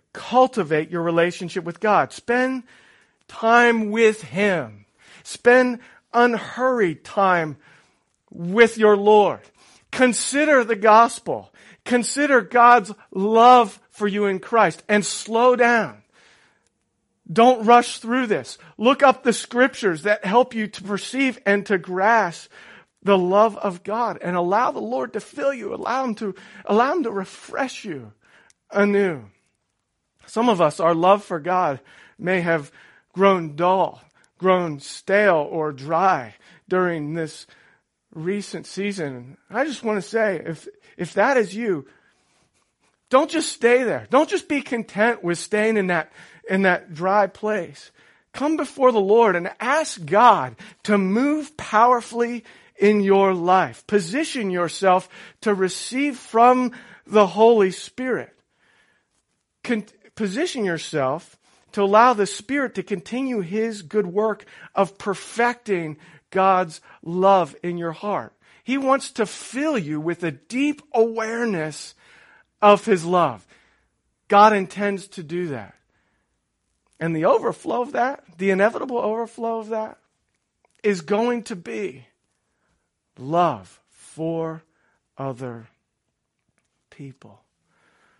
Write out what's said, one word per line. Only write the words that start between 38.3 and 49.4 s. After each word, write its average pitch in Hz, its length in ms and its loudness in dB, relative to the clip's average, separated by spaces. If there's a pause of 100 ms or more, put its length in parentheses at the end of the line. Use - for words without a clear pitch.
season. 147 720 -10 (120)
I 240 160 -4
just 269 180 -10
want 214 180 -2
to - 60 -12
say, 214 380 -2
if, 160 220 -12 (300)
if 175 160 -10
that 254 240 2
is 190 180 -2
you, 202 320 -4 (1200)
don't 285 220 2
just - 200 -4
stay 240 320 2
there. 139 260 -4
Don't 302 200 2
just - 180 -6
be 285 140 -2
content 220 600 -2
with 170 140 -2
staying 214 400 -2
in 190 100 0
that, 170 240 -2 (380)
in 190 120 0
that 180 320 0
dry 190 340 0
place. 196 640 -8 (400)
Come 302 260 -4
before 262 340 0
the 226 80 0
Lord 202 360 4
and 175 240 -6